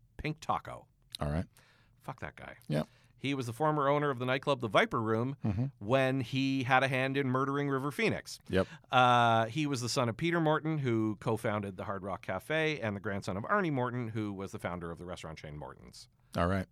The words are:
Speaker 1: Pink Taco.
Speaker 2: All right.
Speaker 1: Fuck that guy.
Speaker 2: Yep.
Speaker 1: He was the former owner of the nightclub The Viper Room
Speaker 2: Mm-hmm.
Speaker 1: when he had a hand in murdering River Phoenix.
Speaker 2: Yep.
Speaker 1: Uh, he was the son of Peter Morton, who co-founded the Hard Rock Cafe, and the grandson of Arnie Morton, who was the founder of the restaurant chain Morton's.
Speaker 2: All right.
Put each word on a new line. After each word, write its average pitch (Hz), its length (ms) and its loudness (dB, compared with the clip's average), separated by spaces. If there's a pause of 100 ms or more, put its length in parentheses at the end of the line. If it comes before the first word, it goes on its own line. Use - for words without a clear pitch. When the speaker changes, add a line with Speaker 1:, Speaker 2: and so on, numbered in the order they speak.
(180)
Speaker 1:
Pink 151 220 -6
Taco. - 460 -4 (340)
Speaker 2:
All 76 100 0
right. 80 160 0 (580)
Speaker 1:
Fuck - 180 -12
that 80 160 -10
guy. - 180 -14 (140)
Speaker 2:
Yep. 151 180 -2 (300)
Speaker 1:
He 139 180 -2
was 131 100 -4
the 117 80 -6
former 151 340 2
owner 147 220 4
of 131 80 -2
the 127 80 -4
nightclub 127 360 0
The 120 60 -2
Viper 151 320 4
Room 113 360 2 (100)
Speaker 2:
Mm-hmm. 113 200 2 (120)
Speaker 1:
when 131 440 2
he 135 420 0
had 131 200 6
a 135 40 2
hand 135 300 0
in 139 120 2
murdering 139 400 0
River 135 220 -2
Phoenix. 170 480 -2 (100)
Speaker 2:
Yep. 95 160 2 (260)
Speaker 1:
Uh, 120 540 6
he 147 220 -2
was 135 140 -2
the 120 80 -2
son 120 200 0
of 107 80 -4
Peter 170 220 0
Morton, 156 400 2
who 110 400 0
co-founded 104 580 -2
the 101 60 -8
Hard 98 200 -6
Rock 92 220 -6
Cafe, 151 540 -2
and 107 160 -2
the 101 40 -6
grandson 95 380 -4
of 107 60 -4
Arnie 196 280 2
Morton, 123 360 -2
who 107 260 -4
was 95 200 -8
the 107 40 -10
founder 87 320 -6
of 80 80 -8
the 85 80 -12
restaurant 82 320 -10
chain 76 180 -12
Morton's. 67 520 -14 (280)
Speaker 2:
All 85 120 2
right. 95 240 0